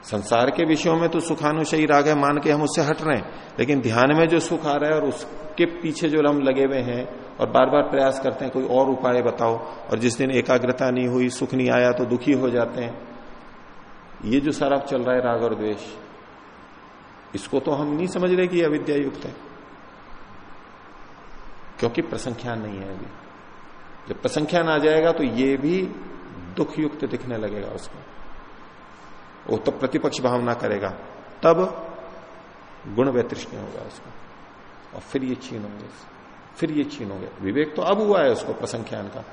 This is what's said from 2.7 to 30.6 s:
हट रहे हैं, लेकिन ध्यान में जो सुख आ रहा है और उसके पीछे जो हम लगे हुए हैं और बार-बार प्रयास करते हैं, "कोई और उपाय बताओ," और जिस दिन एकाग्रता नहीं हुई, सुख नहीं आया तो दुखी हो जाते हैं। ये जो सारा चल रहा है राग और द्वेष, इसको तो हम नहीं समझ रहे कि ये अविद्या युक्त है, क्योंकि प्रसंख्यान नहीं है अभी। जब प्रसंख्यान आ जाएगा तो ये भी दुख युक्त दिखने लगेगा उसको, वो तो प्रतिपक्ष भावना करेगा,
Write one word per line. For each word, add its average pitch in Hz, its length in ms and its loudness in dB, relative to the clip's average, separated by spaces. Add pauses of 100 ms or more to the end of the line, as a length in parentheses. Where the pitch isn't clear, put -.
हट 151 200 0
रहे 147 160 2
हैं, - 120 -6 (280)
लेकिन 131 220 2
ध्यान 123 380 6
में 165 100 6
जो 165 120 6
सुख 151 260 -2
आ 143 80 2
रहा 147 160 2
है 156 60 4
और 147 80 0
उसके - 600 -2
पीछे 165 440 -2
जो 147 200 4
हम 147 120 2
लगे 135 240 4
हुए 135 140 2
हैं 123 300 -4 (280)
और 113 140 0
बार-बार 131 320 6
प्रयास 135 380 2
करते 131 240 -2
हैं, 123 100 -6
"कोई 131 100 0
और 131 260 4
उपाय 123 320 2
बताओ," 117 400 2
और - 360 -2
जिस 117 200 2
दिन 135 120 2
एकाग्रता 127 600 2
नहीं 127 180 2
हुई, 127 200 4
सुख 131 260 -2
नहीं 127 160 2
आया 123 220 6
तो 123 120 0
दुखी 120 280 2
हो 127 180 4
जाते 120 320 0
हैं। 117 260 -8 (1160)
ये 120 160 2
जो 143 100 0
सारा 139 260 2
चल 135 260 -2
रहा 123 140 2
है 123 60 2
राग 117 200 0
और 113 120 0
द्वेष, 104 260 -4 (1500)
इसको - 260 -2
तो 160 100 -2
हम 147 240 0
नहीं 170 120 0
समझ 180 260 0
रहे 180 140 4
कि 180 100 -2
ये 170 80 4
अविद्या 147 320 0
युक्त 139 280 -2
है, - 100 -10 (2500)
क्योंकि 117 220 0
प्रसंख्यान 117 600 -6
नहीं 104 160 -8
है 95 180 -10
अभी। - 100 -10 (1000)
जब - 120 -8
प्रसंख्यान 156 480 0
आ 156 100 2
जाएगा 156 340 4
तो 160 120 0
ये 131 320 2
भी 165 260 0 (760)
दुख 156 220 -2
युक्त 147 260 -2
दिखने 120 320 -6
लगेगा 101 320 -6
उसको, - 300 -12 (1500)
वो 113 60 2
तो 135 160 0
प्रतिपक्ष 131 480 -2
भावना 120 340 2
करेगा, 104 340 -2 (540)